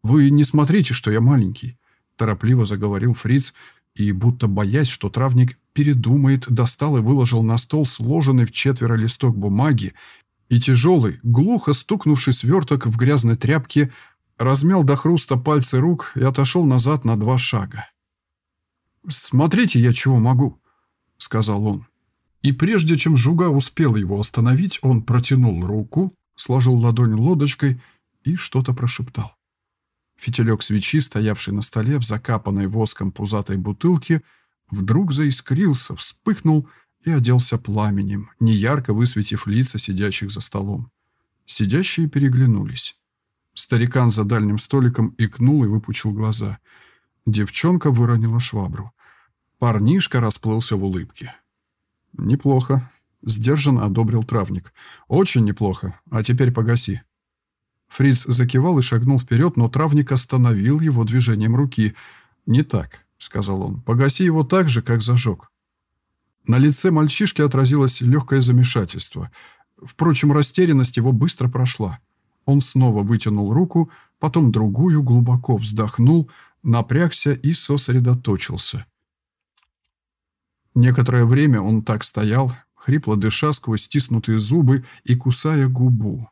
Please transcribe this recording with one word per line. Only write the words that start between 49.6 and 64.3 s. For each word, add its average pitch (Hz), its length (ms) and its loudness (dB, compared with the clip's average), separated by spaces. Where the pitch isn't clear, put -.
расплылся 110 560 -4
в 95 80 -4
улыбке. - 500 -8
«Неплохо», 131 760 0
сдержанно 120 640 0
одобрил 110 360 0
травник. 95 500 -6
«Очень 170 360 2
неплохо. 98 540 -4
А 110 120 -2
теперь 123 300 2
погаси». 113 500 -2
Фриц 131 360 2
закивал 131 540 2
и 123 40 2
шагнул 123 360 0
вперёд, 127 380 0
но 117 120 2
травник 147 440 0
остановил 123 640 0
его 143 240 0
движением 113 540 0
руки. 123 400 -2
«Не 127 160 2
так», - 420 -6
сказал 98 440 -6
он. 113 200 -8
«Погаси 135 400 0
его 160 220 2